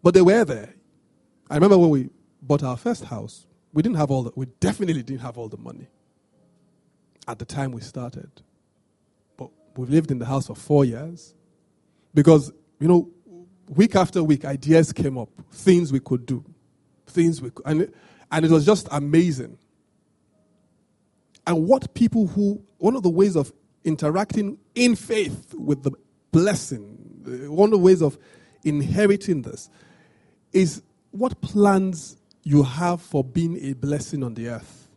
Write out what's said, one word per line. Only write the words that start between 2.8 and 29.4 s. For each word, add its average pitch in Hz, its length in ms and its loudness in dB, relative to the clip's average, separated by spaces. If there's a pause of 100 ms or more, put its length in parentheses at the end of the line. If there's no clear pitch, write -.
house, 110 420 -16 (260)
we 151 80 0
didn't 202 160 -2
have 147 140 0
all 135 100 -2
the, 120 140 -10
we 131 100 -10 (140)
definitely 175 420 -4
didn't 123 200 -12
have 120 180 -14
all 113 100 -12
the 101 80 -18
money 120 300 -20 (1400)
at 113 120 -12
the 120 60 -12
time 135 260 -8
we 117 100 -14
started. - 480 -16 (1080)
But - 120 -18 (260)
we've 127 140 -10
lived 156 220 0
in 127 80 -4
the 120 60 -10
house 131 220 -4
for 107 80 -14
four 143 300 2
years 143 480 -10 (800)
because, 147 380 6 (280)
you 151 80 -2
know, 175 220 4 (600)
week 185 260 2
after 185 280 2
week, 151 220 0
ideas 143 480 2
came 135 240 -4
up, 117 120 -12 (220)
things 175 400 2
we 135 80 0
could 123 260 -4
do, 127 200 -8 (640)
things 165 340 0
we 123 80 -12
could, - 160 -18
and, 156 260 -2 (400)
and 160 140 0
it 160 60 4
was 156 140 4
just 202 260 2
amazing. 143 680 0 (1900)
And 165 200 0
what 262 260 2
people 226 340 0
who, 202 360 -4 (140)
one 214 180 0
of 254 80 -6
the 180 60 2
ways 180 260 2
of 143 160 -2 (320)
interacting 185 760 -4 (180)
in 240 200 2
faith - 600 -6
with 139 280 -4
the 139 80 -2 (400)
blessing, 139 680 -2 (280)
uh, 127 260 -12
one 185 160 4
of 220 40 2
the 196 120 2
ways 180 200 6
of 139 140 -2 (460)
inheriting 175 800 0